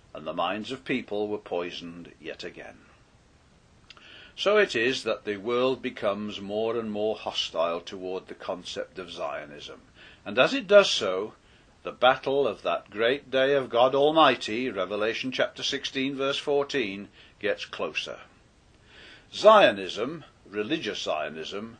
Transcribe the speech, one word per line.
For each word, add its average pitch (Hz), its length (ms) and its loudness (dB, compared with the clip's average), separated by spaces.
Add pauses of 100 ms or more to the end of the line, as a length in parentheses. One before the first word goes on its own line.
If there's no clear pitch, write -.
(140)
and 76 120 -14
the 78 60 -6
minds 98 400 -4
of 131 120 -12
people 104 440 -4
were 104 100 -4
poisoned 85 720 -8 (100)
yet 76 220 -12
again. 110 360 -16 (1600)
So 208 220 2
it 202 180 4
is 127 300 0
that 110 200 -2
the 104 120 -4
world 120 460 0
becomes 104 580 -4
more 110 380 -2
and 110 120 -6
more 104 240 -2
hostile 85 680 -4
toward 92 460 -8
the 95 80 -14
concept 90 640 -10
of 87 140 -12
Zionism, 73 680 -10 (440)
and 104 140 0
as 165 160 6
it 254 120 -4
does 196 240 10
so, 98 440 -2 (480)
the 87 100 -8
battle 135 560 2
of 95 140 -6
that 85 280 -2
great 120 400 0
day 135 240 2
of 127 160 0
God 123 240 4
Almighty, 135 760 4
Revelation 104 600 2
chapter - 320 -2
sixteen, 135 540 -4
verse 135 220 -2
fourteen, 123 680 -2 (300)
gets 101 260 -4
closer. - 540 -8 (1120)
Zionism, 131 920 6 (260)
religious 107 520 -4
Zionism, 80 760 -8